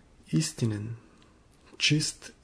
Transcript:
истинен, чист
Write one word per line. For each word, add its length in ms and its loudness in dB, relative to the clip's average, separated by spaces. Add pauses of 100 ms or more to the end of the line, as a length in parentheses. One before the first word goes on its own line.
(320)
истинен, 640 0 (840)
чист 540 0 (120)